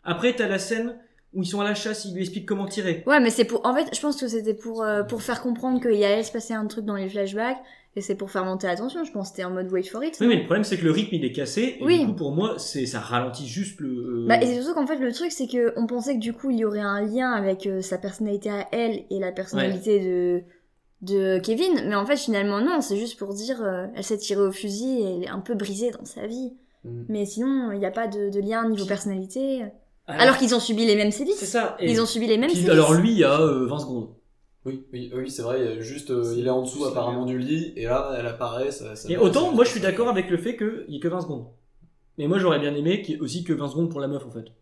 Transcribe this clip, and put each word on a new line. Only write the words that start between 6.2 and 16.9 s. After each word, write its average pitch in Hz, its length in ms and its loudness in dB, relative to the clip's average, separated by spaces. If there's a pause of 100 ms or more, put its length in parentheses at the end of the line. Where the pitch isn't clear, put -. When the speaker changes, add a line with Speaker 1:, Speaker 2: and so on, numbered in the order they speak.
Speaker 2:
se - 80 -6
passer 226 220 -6
un 220 120 -2
truc 214 200 -6
dans 208 100 -2
les 190 120 -4
flashbacks, 208 500 -2 (380)
et 202 60 -6
c'est 196 140 -2
pour 196 160 -8
faire 185 140 -2
monter 185 220 -2
la 175 80 2
tension, 269 300 -6
je - 60 -12
pense 190 200 -6
que - 60 -20
c'était 185 80 -6
en 180 60 -6
mode 185 200 -4
wait 185 120 0
for 220 200 -6
it, 320 160 -4
Speaker 1:
Oui, 214 80 4
Speaker 2:
non ? 240 60 8
Speaker 1:
mais 269 60 6
le - 60 -2
problème, 208 200 2
c'est 190 120 -2
que 170 60 -2
le 160 80 6
rythme, 202 240 0
il 147 100 0
est 117 60 0
cassé, 208 480 -2
et 254 40 -6
Speaker 2:
Oui. 330 180 6
Speaker 1:
du 262 60 4
coup, - 60 0
pour 156 200 -2
moi, 196 240 0
c'est, - 280 -4
ça 117 140 -4
ralentit 123 480 -2
juste 175 320 -6
le, 139 100 -4
euh, 120 380 -4
Speaker 2:
Bah, 233 140 8
et 247 40 4
c'est 247 160 0
surtout 311 120 -2
qu'en 294 140 0
fait, 311 100 0
le 254 160 0
truc, 330 180 -4
c'est 262 160 -4
que 240 300 2
on 233 100 0
pensait 247 280 -2
que 226 40 0
du 233 140 -4
coup, 269 180 -4
il 233 80 2
y 220 60 2
aurait 208 160 0
un 202 200 -2